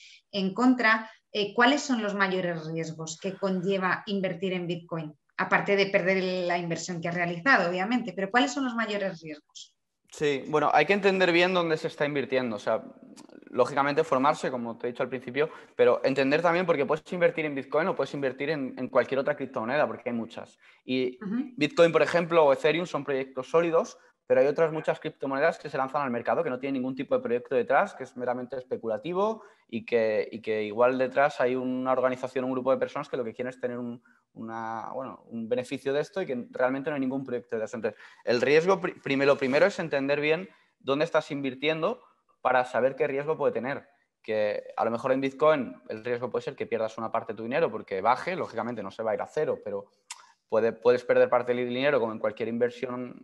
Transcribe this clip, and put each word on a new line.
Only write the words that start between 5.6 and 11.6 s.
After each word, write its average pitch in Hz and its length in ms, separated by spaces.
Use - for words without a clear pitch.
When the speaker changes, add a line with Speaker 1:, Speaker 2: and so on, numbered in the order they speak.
Speaker 1:
de 196 120
perder 185 600
la 175 120
inversión 170 420
que 175 80
has 170 60
realizado, 175 540
obviamente, 190 460
pero 196 140
¿cuáles 262 220
son 277 140
los 233 100
mayores 196 440
riesgos? - 560
Speaker 2:
Sí, 143 360
bueno, 151 240
hay 151 140
que 196 80
entender 190 380
bien 175 240
dónde 170 200